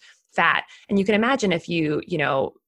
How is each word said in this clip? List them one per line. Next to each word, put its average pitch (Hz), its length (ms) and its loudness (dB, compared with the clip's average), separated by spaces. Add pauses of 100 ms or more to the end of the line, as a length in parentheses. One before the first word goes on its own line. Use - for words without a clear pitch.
(340)
fat. 165 320 2 (220)
And 202 120 0
you 190 60 0
can 214 100 2
imagine 220 360 0
if 165 160 -2
you, 156 380 -2
you 165 140 -4
know 139 340 0 (140)